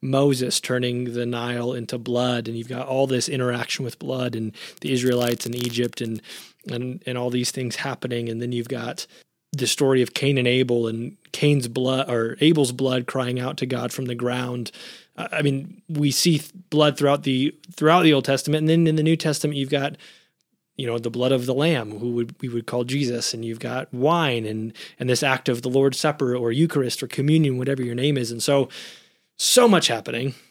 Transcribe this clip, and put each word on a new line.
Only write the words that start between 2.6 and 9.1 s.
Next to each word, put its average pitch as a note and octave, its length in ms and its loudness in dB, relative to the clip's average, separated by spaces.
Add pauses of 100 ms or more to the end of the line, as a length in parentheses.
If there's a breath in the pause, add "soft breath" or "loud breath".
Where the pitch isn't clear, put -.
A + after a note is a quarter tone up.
got B2+ 180 -8
all C3+ 200 2
this B2+ 200 0
interaction B2 560 -2
with A#2 140 -8
blood B2+ 380 -4
and A2 160 -4 (300 loud breath)
the B2+ 100 -4
Israelites B2 560 0
and A#2 80 -6
Egypt A#2+ 440 -2
and, A2+ 220 -6 (500 loud breath)
and, B2+ 360 -8
and B2+ 100 -4
all B2 140 -2
these B2 180 0
things B2 280 -6
happening. A#2+ 520 -4
And A2+ 100 -4
then A#2+ 120 -4
you've A#2+ 160 -4
got A#2+ 400 -8 (440 soft breath)